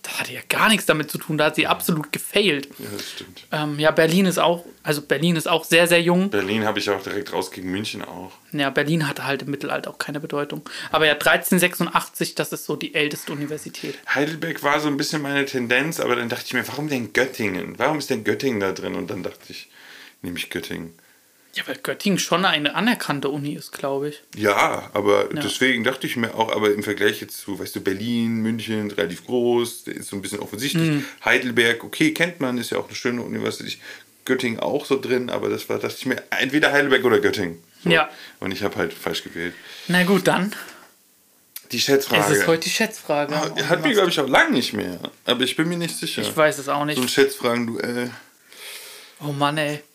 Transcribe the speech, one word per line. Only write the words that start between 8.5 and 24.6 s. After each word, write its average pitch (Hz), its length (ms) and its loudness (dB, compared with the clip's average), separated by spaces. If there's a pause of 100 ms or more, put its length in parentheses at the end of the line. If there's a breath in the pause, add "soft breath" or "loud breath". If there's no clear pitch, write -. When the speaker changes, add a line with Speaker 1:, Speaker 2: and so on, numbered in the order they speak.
Speaker 1:
Ja, 139 180 0
Berlin 147 380 0
hatte 135 160 -6
halt 135 180 -4
im 139 80 -8
Mittelalter 139 400 -6
auch - 80 -18
keine 143 220 -8
Bedeutung. 147 420 -6 (300 loud breath)
Aber 156 140 4
ja, 143 100 6
dreizehnhundertsechsundachtzig, 170 1200 0
das 156 160 -4
ist 165 120 -10
so 151 120 -4
die 156 180 -8
älteste 151 380 -2
Universität. 147 680 -8 (160)
Speaker 2:
Heidelberg 156 480 -2
war 143 160 2
so 151 80 0
ein 143 100 2
bisschen 151 240 -2
meine 143 240 0
Tendenz, 131 540 0
aber 120 160 2
dann 120 140 -2
dachte 120 180 -4
ich - 80 -6
mir, 113 140 0
warum 147 200 -4
denn 127 240 -2
Göttingen? 101 680 0
Warum 147 200 0
ist - 100 -6
denn 113 140 -2
Göttingen 117 380 0
da 95 100 0
drin? 92 240 -6
Und 92 160 -6
dann 95 140 -6
dachte - 260 -12
ich, - 180 -16 (540 loud breath)
nehme 87 160 -8
ich - 100 -8
Göttingen. 85 460 -8 (600 soft breath)
Speaker 1:
Ja, - 120 -6
weil 262 100 -6
Göttingen - 440 0
schon 180 240 0
eine 151 320 0
anerkannte 147 540 0
Uni 147 240 -4
ist, - 180 -12
glaub 139 320 -4
ich. 147 180 -8 (140)
Speaker 2:
Ja, 107 560 2